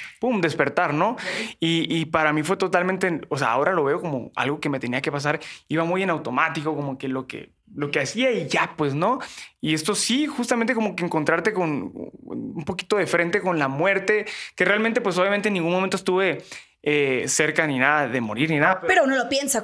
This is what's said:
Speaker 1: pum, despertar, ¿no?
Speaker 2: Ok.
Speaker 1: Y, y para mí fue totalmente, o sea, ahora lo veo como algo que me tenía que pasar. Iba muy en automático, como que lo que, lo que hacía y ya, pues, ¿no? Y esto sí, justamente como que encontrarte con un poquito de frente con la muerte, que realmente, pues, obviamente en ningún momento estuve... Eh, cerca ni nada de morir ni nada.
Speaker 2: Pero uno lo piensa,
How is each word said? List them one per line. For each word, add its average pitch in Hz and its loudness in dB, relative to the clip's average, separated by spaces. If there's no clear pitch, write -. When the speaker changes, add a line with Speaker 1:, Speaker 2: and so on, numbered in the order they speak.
Speaker 1:
pum, 233 0
despertar, 156 2
¿no? 170 2
Speaker 2:
Ok. 240 -8
Speaker 1:
Y, 165 2
y 160 0
para 160 2
mí 151 2
fue 180 0
totalmente, 185 0
o 147 -2
sea, 127 2
ahora 147 4
lo 170 2
veo 143 0
como 139 -6
algo 143 -2
que 147 -4
me 139 -2
tenía 123 -4
que 147 -4
pasar. 147 -2
Iba 160 0
muy 180 0
en 190 0
automático, 151 0
como 143 -6
que 139 -8
lo 131 -4
que, - -14
lo 143 -4
que 147 0
hacía 226 0
y 175 -2
ya, 170 -2
pues, 143 0
¿no? 208 0
Y 156 0
esto 156 0
sí, 269 0
justamente 240 0
como 214 0
que 175 -2
encontrarte 170 2
con 156 -2
un - -10
poquito 185 -2
de 180 2
frente 170 2
con 180 0
la 139 2
muerte, 190 2
que 185 4
realmente, 220 2
pues, 185 0
obviamente 202 2
en 208 0
ningún 170 0
momento 185 0
estuve... 185 0
Eh, 143 2
cerca 156 2
ni 139 0
nada 143 4
de 123 0
morir 117 -2
ni 156 2
nada. 175 4
Speaker 2:
Pero 370 2
uno 269 2
lo 247 -2
piensa, 269 0